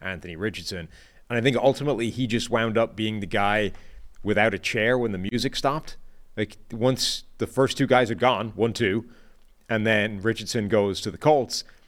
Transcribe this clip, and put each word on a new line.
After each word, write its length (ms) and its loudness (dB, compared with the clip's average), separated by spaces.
Anthony 360 -10
Richardson. 520 -6
And 80 -2
I 40 2
think 140 2
ultimately 540 0
he 160 -2
just 240 -2
wound 280 2
up 180 0
being 240 -2
the 60 -4
guy 460 2
without 320 4
a 40 -4
chair 400 0
when 140 0
the 60 -4
music 380 -2
stopped. 400 -2
Like, 200 -4
once 520 0
the 80 -2
first 300 0
two 100 2
guys 240 6
had 80 -4
gone, 360 2
one, 180 0
two, 340 0
and 180 0
then 340 2
Richardson 480 -2
goes 340 2
to 80 -6
the 80 -10
Colts, 460 2